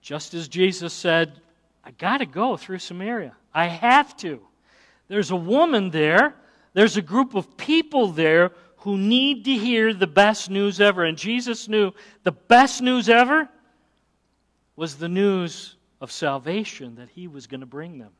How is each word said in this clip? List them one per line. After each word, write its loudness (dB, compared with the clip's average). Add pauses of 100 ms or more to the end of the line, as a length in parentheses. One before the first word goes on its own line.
Just -12
as -10
Jesus -2
said, -2 (440)
"I -20
gotta -4
go -4
through -12
Samaria. -10 (180)
I 0
have 2
to. -10 (680)
There's -2
a -2
woman 0
there. 2 (400)
There's 4
a -2
group -2
of -8
people 0
there 2 (260)
who -6
need 0
to 0
hear 0
the -2
best 2
news -2
ever." 2
And -2
Jesus -6
knew 0 (320)
the 0
best 4
news 0
ever 4 (1300)
was -8
the -8
news -2 (260)
of -16
salvation -6
that -20
he -18
was -18
gonna -14
bring -16
them. -20